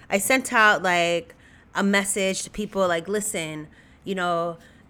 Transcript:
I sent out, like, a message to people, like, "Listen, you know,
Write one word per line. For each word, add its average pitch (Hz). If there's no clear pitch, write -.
I 202
sent 262
out, 214
like, 170
a 185
message 196
to -
people, 196
like, 170
"Listen, 165
you 196
know, 170